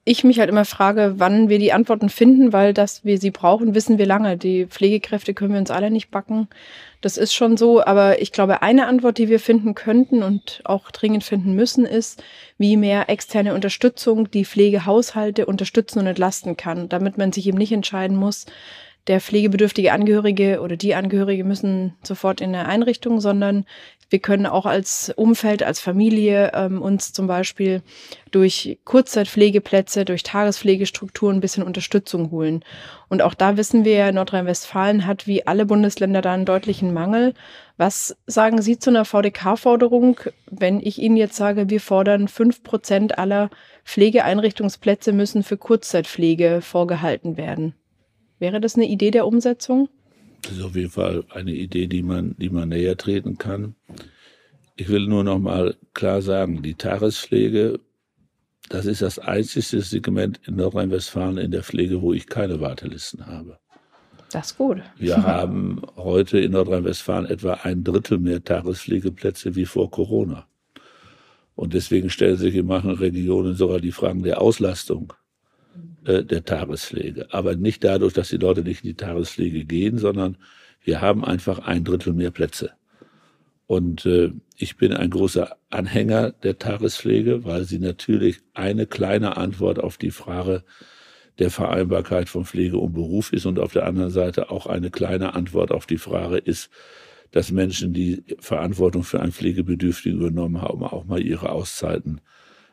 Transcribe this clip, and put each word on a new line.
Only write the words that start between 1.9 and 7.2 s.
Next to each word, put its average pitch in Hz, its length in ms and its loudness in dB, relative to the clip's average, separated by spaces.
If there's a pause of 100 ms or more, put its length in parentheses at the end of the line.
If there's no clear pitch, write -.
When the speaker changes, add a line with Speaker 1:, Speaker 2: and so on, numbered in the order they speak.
Speaker 1:
finden, 254 440 8
weil 202 200 6
dass 202 320 0
wir 202 140 4
sie 196 100 0
brauchen, 208 460 4
wissen 220 240 4
wir 196 80 4
lange. 196 280 2
Die 185 300 0
Pflegekräfte 202 720 0
können 202 180 -2
wir 202 60 0
uns 196 100 -2
alle 208 220 0
nicht 220 180 -2
backen. 220 380 -4 (540)
Das - 160 -2
ist - 160 0